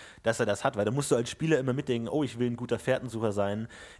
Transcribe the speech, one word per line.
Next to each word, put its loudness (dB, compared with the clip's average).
dass 0
er 4
das 0
hat? 2
Weil 2
da 2
musst 0
du 6
als 0
Spieler 2
immer 0
mitdenken, -2
oh, 0
ich -4
will 2
ein -4
guter -2
Fährtensucher 0
sein, 0